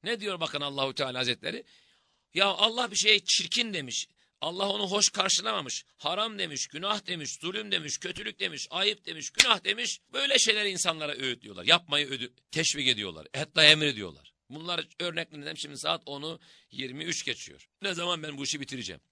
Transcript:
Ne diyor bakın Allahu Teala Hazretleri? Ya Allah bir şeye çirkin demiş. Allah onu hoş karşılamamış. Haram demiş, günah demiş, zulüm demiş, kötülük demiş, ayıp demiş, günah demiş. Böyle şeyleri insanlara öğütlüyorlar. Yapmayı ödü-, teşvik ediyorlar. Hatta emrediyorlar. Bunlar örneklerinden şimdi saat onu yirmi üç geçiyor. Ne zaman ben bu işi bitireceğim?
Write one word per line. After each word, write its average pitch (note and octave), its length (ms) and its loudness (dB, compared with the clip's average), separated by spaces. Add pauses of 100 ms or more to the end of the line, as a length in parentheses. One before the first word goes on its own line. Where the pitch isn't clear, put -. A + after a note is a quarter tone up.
Ne G#3+ 180 -4
diyor G3 200 -4
bakın D3+ 200 -2
Allahu C#3 340 0
Teala B2+ 240 -2
Hazretleri? B2+ 460 -2 (680)
Ya F#3+ 120 4
Allah A3+ 440 0
bir G3 60 -2
şeye G#3 280 6
çirkin A3+ 500 0
demiş. C3 340 -4 (320)
Allah F3+ 280 -2
onu G3+ 220 -2
hoş G3+ 180 4
karşılamamış. F#3+ 760 0 (120)
Haram G#3 420 -2
demiş, D#3 280 -4
günah G3+ 400 -4
demiş, E3 240 -6 (100)
zulüm G3+ 320 -4
demiş, D3+ 260 -2
kötülük G3+ 420 -8
demiş, E3 300 -4
ayıp G#3 360 0
demiş, D#3+ 240 -8
günah A3 340 6
demiş. A3+ 360 -2 (120)
Böyle C#4 260 2
şeyleri G#3+ 320 4
insanlara D#3+ 420 -2
öğütlüyorlar. G#2+ 520 -6
Yapmayı D3 420 4
ödü-, B2+ 260 -6 (180)
teşvik D3 380 0
ediyorlar. F#2+ 380 -2 (100)
Hatta D#3 280 4
emrediyorlar. C3 680 4 (180)
Bunlar D#3+ 380 -6 (120)
örneklerinden D#3+ 540 -6
şimdi D3 240 -10
saat D#3 280 0
onu D3 340 -10 (300)
yirmi C3+ 340 -8
üç E3+ 200 -4
geçiyor. - 440 -8 (140)
Ne G3 120 -2
zaman E3+ 280 -2
ben D3+ 160 -10
bu C#3 60 -6
işi C#3+ 160 -2
bitireceğim? A#2+ 400 -8 (120)